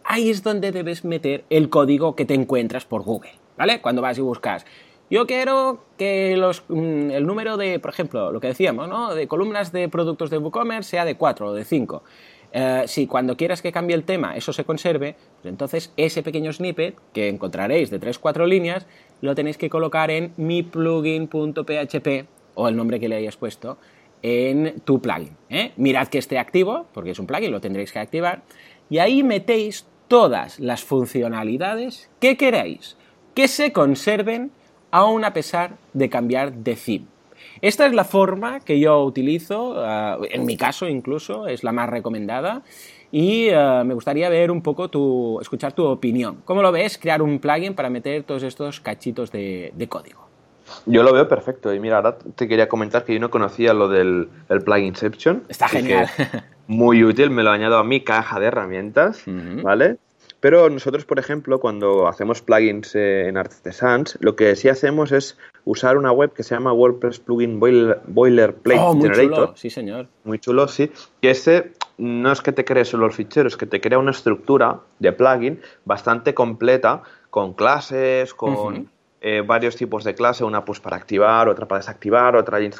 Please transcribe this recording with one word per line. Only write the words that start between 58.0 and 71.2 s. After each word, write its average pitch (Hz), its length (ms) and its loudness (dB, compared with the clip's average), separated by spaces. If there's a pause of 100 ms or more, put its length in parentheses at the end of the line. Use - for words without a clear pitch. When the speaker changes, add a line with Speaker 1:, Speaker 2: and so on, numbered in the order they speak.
Speaker 2:
caja 110 380 -2
de 101 60 2
herramientas, 110 800 0
Speaker 1:
Ujú. 92 360 -8
Speaker 2:
¿vale? 123 340 4 (420)
Pero 160 300 8
nosotros, 143 340 -4
por 135 160 -2
ejemplo, 131 400 -2
cuando 101 480 2
hacemos 104 340 -2
plugins, 110 540 2
eh, 98 320 0
en 95 80 -4
Artesans, 107 840 -2
lo 104 160 2
que 104 180 6
sí 131 140 4
hacemos 139 420 2
es 139 260 0 (280)
usar 127 320 2
una 135 160 2
web 143 180 4
que - 100 -10
se 117 140 -4
llama 127 160 0
WordPress 123 480 2
Plugin 117 400 -2
Boiler-, 117 480 4
Boilerplate 120 720 4
Speaker 1:
Oh, 170 140 4
muy 143 160 4
Speaker 2:
Generator. 139 380 4
Speaker 1:
chulo, - 100 -18
sí, 120 120 -10
señor. 117 380 -10 (160)
Speaker 2:
Muy 107 160 -6
chulo, 135 300 2
sí. 143 200 -2 (300)
Y 127 80 4